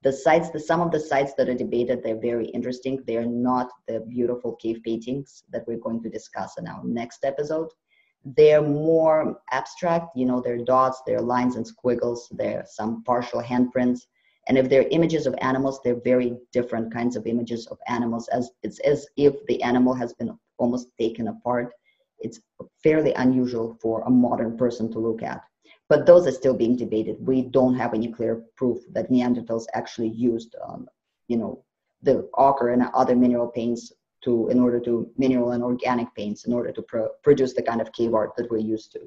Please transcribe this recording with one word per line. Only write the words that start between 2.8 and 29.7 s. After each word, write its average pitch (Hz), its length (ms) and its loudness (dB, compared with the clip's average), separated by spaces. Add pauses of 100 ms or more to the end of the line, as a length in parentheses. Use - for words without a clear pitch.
They're 117 180 -2
not 123 460 -2 (180)
the 113 120 -4
beautiful 120 560 -6
cave 113 280 -6
paintings 123 680 -8
that 113 160 -8
we're 117 100 -6
going 113 240 -8
to 113 80 -10
discuss - 480 -12
in 113 80 -12
our 98 180 -12
next 120 400 -8
episode. 156 460 -4 (560)
They're 151 380 8
more 156 760 4 (120)
abstract, 170 680 -2
you 127 80 0
know, 127 160 0
they're 120 240 -4
dots, 131 400 2
they're 110 160 0
lines 123 340 0
and 113 120 -6
squiggles, 120 640 -2
they're 110 360 -4
some 113 360 -6
partial 120 400 -2
handprints. 123 640 0 (400)
And 131 100 2
if 131 120 2
they're 135 200 6
images 156 380 2
of 123 120 -4
animals, 135 440 -2
they're 120 200 -2
very 127 320 2 (160)
different 113 400 -4
kinds 120 240 -4
of 110 120 -6
images 117 400 -4
of - 100 -14 (100)
animals, 117 420 -4
as 123 200 -2 (140)
it's 104 160 -8
as 147 260 0 (120)
if 143 280 2
the - 160 -2
animal 127 320 2
has 120 220 -6
been 113 200 -10 (220)
almost 123 300 -2 (100)
taken 113 300 -2
apart. 123 460 -6 (440)
It's - 240 -12 (400)
fairly 156 320 4
unusual 123 680 0
for 113 220 -2
a 117 80 -6
modern 120 480 2
person 113 360 -2
to 110 40 -6
look 113 240 -4
at. - 220 -8 (480)
But 143 140 4
those 175 200 10
are 131 160 0
still 131 220 2
being 120 140 2
debated. 107 420 -4
We 131 180 0 (200)
don't 127 240 4
have 113 120 -2
any 113 240 -2
clear 113 160 -2 (260)
proof 123 180 0 (180)
that 113 160 -2
Neanderthals 120 540 0 (140)